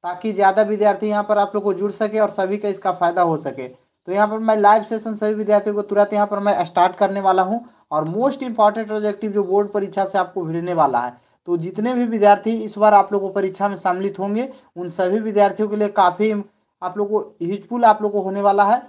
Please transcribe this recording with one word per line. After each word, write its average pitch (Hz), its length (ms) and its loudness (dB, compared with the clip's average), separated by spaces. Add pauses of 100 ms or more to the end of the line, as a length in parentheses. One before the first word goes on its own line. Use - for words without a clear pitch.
ताकि 180 300 -6
ज़्यादा 190 300 4
विद्यार्थी 208 440 0
यहाँ 208 160 0
पर 208 140 0
आप 202 180 0
लोग 202 80 -2
को 202 100 0
जुड़ 196 180 -4
सके 214 280 -2
और 208 100 2
सभी 196 280 -2
का 208 120 -4
इसका 190 220 -4
फ़ायदा 175 300 0
हो 170 160 2
सके। 131 300 -8
तो - 440 -16
यहाँ 208 160 2
पर 220 120 -4
मैं 220 180 0
लाइव 208 260 6
सेशन 220 320 -6
सभी 214 180 -2
विद्यार्थियों 208 420 0
को 208 80 -2
तुरंत 202 300 0
यहाँ 208 140 2
पर 202 120 -4
मैं 202 260 0
स्टार्ट 180 300 2
करने 196 260 0
वाला 190 220 4
हूँ 220 200 -2 (280)
और 156 160 -2
most 254 360 -2
important 220 460 0
objective 214 420 -4
जो 202 120 0
बोर्ड 196 280 0
परीक्षा 196 340 -2
से 190 120 -4
आपको 180 260 -4
भिड़ने 170 300 -4
वाला 139 260 2
है, 123 160 -6 (320)
तो 175 100 -2
जितने 202 360 -4
भी 247 140 0
विद्यार्थी 208 500 2
इस 214 200 -10
बार 214 160 4
आप 196 200 4
लोग 202 80 0
को 196 80 -4
परीक्षा 196 400 -2
में 196 60 -6
सम्मिलित 185 440 -4
होंगे, 208 300 -4 (280)
उन 175 120 -8
सभी 185 300 0
विद्यार्थियों 208 500 2
के 208 60 -4
लिए 208 160 0
काफ़ी 202 420 2 (480)
आप 180 160 -8
लोग 202 120 -4
को - 320 -4
यूजफुल 208 440 -4
आप 214 160 4
लोग 208 100 -2
को 202 100 -2
होने 190 200 -4
वाला 202 220 4
है। 214 260 2